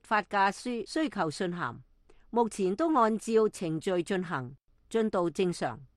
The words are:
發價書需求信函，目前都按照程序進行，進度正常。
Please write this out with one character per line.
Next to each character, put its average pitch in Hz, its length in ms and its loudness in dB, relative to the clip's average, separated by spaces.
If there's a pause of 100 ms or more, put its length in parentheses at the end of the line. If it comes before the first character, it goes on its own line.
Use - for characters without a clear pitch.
發 208 200 0
價 196 280 2
書 - 120 -14 (240)
需 311 220 0
求 180 200 -2
信 175 260 -2
函， 127 240 -6 (500)
目 226 180 2
前 196 280 0
都 320 200 2
按 226 220 4
照 220 320 4
程 160 320 -4
序 180 200 0
進 185 240 -2
行， 143 300 -8 (340)
進 220 200 2
度 175 200 2
正 180 220 0
常。 139 280 -4 (180)